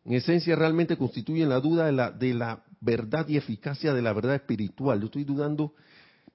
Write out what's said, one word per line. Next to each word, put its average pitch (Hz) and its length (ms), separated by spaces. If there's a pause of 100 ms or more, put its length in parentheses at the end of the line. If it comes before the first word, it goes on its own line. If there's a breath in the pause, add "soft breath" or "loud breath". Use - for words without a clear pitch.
en 117 100
esencia 160 420
realmente 160 400
constituyen 147 520
la 131 120
duda 160 260
de 147 60
la, 123 180
de 123 240
la 117 300 (160)
verdad 117 480
y 151 80
eficacia 139 580
de 123 80
la 113 100
verdad 107 220
espiritual. 113 680
Yo 107 60
estoy 143 180
dudando 147 500 (600 soft breath)